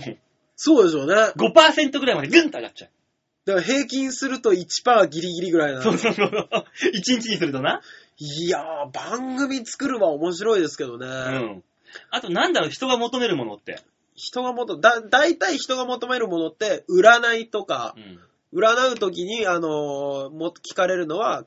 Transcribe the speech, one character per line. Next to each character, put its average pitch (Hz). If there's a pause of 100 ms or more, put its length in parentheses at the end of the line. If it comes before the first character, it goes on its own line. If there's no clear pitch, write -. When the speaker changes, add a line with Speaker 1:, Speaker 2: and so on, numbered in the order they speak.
Speaker 1:
も 113
う。 - (380)
Speaker 2:
そ 294
う 196
で 170
し 156
ょ 139
う 139
ね。 202
Speaker 1:
五 220
パ 320
ー 311
セ 302
ン 285
ト 285
ぐ 269
ら 240
い -
ま 151
で 139
グ 311
ン 311
っ -
て -
上 117
が 104
っ -
ち -
ゃ -
う。 - (560)
Speaker 2:
だ 196
か 180
ら 160
平 269
均 262
す -
る 262
と 214
一 175
パ 226
ー 180
ギ 147
リ 175
ギ 165
リ 185
ぐ 165
ら 147
い -
な。 131
Speaker 1:
そ 220
う -
そ 226
う 190
そ 202
う。 208 (440)
一 240
日 226
に 190
す 165
る 143
と 131
な。 156 (360)
Speaker 2:
い 151
や 170 (220)
ー、 131
番 240
組 262
作 -
る 247
は 175
面 156
白 208
い 185
で 151
す -
け 147
ど 120
ね。 127
Speaker 1:
う 127
ん。 127 (460)
あ 254
と 226
な 226
ん 359
だ 226
ろ 156
う、 -
人 -
が 262
求 233
め 240
る 180
も 131
の 104
っ -
て。 - (340)
Speaker 2:
人 -
が 247
求-、 226
だ-、 226
大 285
体 359
人 262
が 254
求 247
め 254
る 226
も 170
の 160
っ 156
て、 202
占 226
い 226
と 208
か、 123
Speaker 1:
う -
ん。 92 (340)
Speaker 2:
占 233
う -
時 180
に、 214
あ 175
の 143
ー、 -
も-、 160
聞 -
か 180
れ 185
る 175
の 156
は、 220